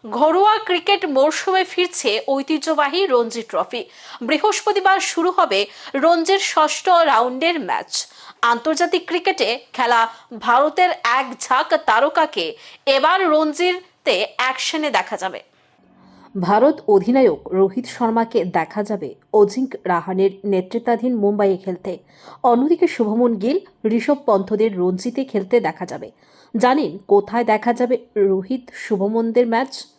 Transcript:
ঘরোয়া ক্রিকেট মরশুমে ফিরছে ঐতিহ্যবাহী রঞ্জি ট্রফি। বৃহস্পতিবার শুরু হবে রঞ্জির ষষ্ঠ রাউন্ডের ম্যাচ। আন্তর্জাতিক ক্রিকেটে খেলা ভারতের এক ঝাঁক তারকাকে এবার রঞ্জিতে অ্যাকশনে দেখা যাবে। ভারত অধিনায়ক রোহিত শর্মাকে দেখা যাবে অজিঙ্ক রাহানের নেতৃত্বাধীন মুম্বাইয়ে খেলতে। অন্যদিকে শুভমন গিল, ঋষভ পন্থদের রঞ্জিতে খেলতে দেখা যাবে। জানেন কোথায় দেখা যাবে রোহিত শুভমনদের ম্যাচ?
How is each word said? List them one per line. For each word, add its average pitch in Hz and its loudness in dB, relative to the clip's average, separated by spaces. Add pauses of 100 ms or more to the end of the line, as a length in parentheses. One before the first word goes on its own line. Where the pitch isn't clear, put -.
ঘরোয়া 320 2 (100)
ক্রিকেট 359 0
মরশুমে 311 0
ফিরছে 359 -2 (160)
ঐতিহ্যবাহী 294 -2
রঞ্জি 233 0
ট্রফি। 190 -6 (420)
বৃহস্পতিবার 381 0
শুরু 330 -2
হবে 339 0 (360)
রঞ্জির 330 2 (100)
ষষ্ঠ 302 0 (200)
রাউন্ডের 262 0
ম্যাচ। 156 -6 (500)
আন্তর্জাতিক 311 0
ক্রিকেটে 349 -2 (240)
খেলা 240 2 (380)
ভারতের 294 2 (280)
এক 269 -4 (140)
ঝাঁক 285 0 (160)
তারকাকে 269 0 (420)
এবার 277 2 (120)
রঞ্জিতে 311 0 (220)
অ্যাকশনে 262 -4
দেখা 202 -2
যাবে। 185 -8 (960)
ভারত 208 2 (120)
অধিনায়ক 214 4 (100)
রোহিত 190 0
শর্মাকে 226 -2 (140)
দেখা 180 -2
যাবে 185 -6 (240)
অজিঙ্ক 214 2 (140)
রাহানের 185 0 (140)
নেতৃত্বাধীন 226 -2
মুম্বাইয়ে 202 2
খেলতে। 185 -8 (520)
অন্যদিকে 277 4
শুভমন 233 0
গিল, 233 -2 (400)
ঋষভ 277 0
পন্থদের 208 0
রঞ্জিতে 185 -2 (100)
খেলতে 190 -2
দেখা 170 -4
যাবে। 131 -12 (460)
জানেন 247 2 (160)
কোথায় 381 2
দেখা 214 0
যাবে 247 0 (340)
রোহিত 196 -2 (200)
শুভমনদের 226 0
ম্যাচ? 233 -2 (260)